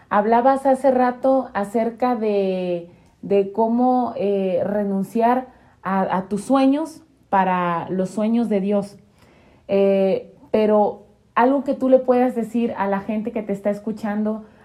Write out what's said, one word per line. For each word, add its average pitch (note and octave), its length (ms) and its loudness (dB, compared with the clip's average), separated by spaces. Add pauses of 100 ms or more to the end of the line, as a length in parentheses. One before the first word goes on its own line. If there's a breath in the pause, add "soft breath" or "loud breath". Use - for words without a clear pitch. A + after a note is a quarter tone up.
(100)
Hablabas A#3+ 560 2
hace C4 240 4
rato B3+ 640 2
acerca A3+ 640 -2
de, F#3 760 -2 (320 loud breath)
de G3 300 0
cómo, A#3+ 640 2
eh, F#3+ 480 -2
renunciar G#3 880 -2 (300 loud breath)
a, F#3+ 340 -2
a F#3+ 120 -6
tus G#3 160 -4
sueños C4+ 580 0 (280)
para F3+ 600 0
los F#3 200 -4
sueños A3 400 -2
de G3+ 100 0
Dios. G3+ 360 -2 (720 soft breath)
Eh, G3 640 2 (160)
pero G#3+ 560 2 (280)
algo C4 300 2
que C#4 100 -2
tú C4 140 -2
le C4 100 6
puedas B3+ 360 2
decir A3+ 420 -2
a G3 120 -2
la G3 120 -2
gente A3 320 -6
que A3 100 -6
te G#3 100 -6
está G3+ 180 -4
escuchando, G#3+ 760 -6 (200 loud breath)